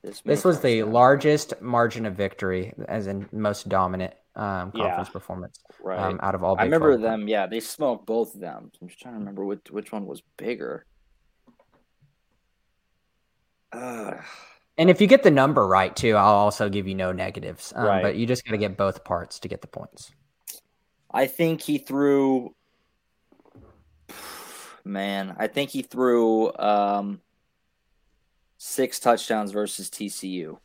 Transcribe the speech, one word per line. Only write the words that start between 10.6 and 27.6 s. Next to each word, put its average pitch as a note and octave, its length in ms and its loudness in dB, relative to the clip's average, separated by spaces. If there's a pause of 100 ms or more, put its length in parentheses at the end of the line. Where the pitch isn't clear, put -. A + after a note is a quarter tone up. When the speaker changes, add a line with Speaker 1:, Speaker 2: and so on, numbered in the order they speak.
Speaker 1:
Ugh. A#2 480 -10 (560)
Speaker 2:
And E3+ 140 6
if F3 100 4
you G#3 60 8
get C4 160 8
the F#3 80 8
number C3+ 380 4
right, F#2 260 4
too, A2+ 220 2
I'll G2+ 180 8
also G#2 340 2
give G2 200 -4
you F#2+ 80 -6
no F#2 160 -2
negatives. F#2+ 640 -8
Um, A#2+ 100 -2
Speaker 1:
Right. G2 160 2
Speaker 2:
but G2+ 140 0
you A2+ 100 -2
just B2 180 -2
gotta A2 140 -4
get G2 180 -2
both G2 280 -2
parts F2 360 -6
to F#2 80 -14
get - 120 -10
the - 80 -20
points. - 420 -18 (1000)
Speaker 1:
I C3+ 140 2
think D#3+ 340 -2
he D3 180 -2
threw, C#3 800 2 (2250)
man, G2 540 -6
I A2 80 -2
think C#3 240 -4
he C3 120 -6
threw, A#2 720 2
um, G2+ 640 0 (1400)